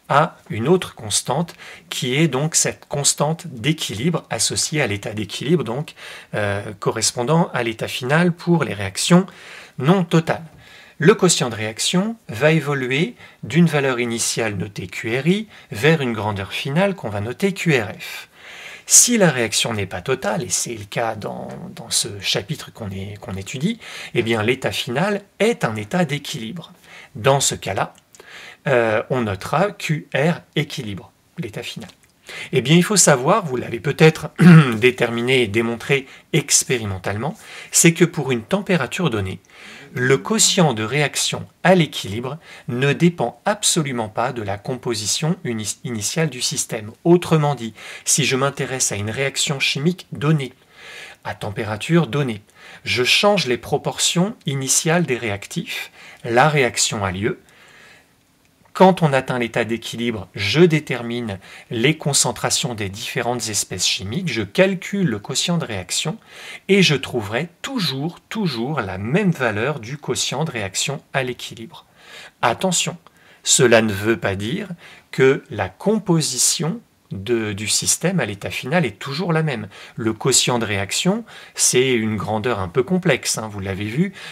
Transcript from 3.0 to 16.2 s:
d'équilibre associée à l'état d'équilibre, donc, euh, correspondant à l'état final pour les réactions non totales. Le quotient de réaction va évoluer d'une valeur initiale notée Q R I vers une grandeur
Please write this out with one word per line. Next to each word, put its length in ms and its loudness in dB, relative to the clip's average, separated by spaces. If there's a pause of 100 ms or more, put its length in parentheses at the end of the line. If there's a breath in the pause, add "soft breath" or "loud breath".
d'équilibre 840 -2
associée 520 -2
à 60 2
l'état 240 -4
d'équilibre, 500 0
donc, 320 -6 (400 loud breath)
euh, 460 -2
correspondant 720 0
à 80 0
l'état 240 -4
final 460 2
pour 320 2
les 100 -4
réactions 520 2 (520 loud breath)
non 260 4
totales. 400 0 (540 loud breath)
Le 160 6
quotient 360 2
de 40 -6
réaction 640 -2 (120)
va 220 2
évoluer 640 0 (300 loud breath)
d'une 220 6
valeur 340 2
initiale 560 -2
notée 320 -8
Q 320 -4
R 60 -2
I 220 2 (220 loud breath)
vers 300 2
une 120 -2
grandeur 400 -4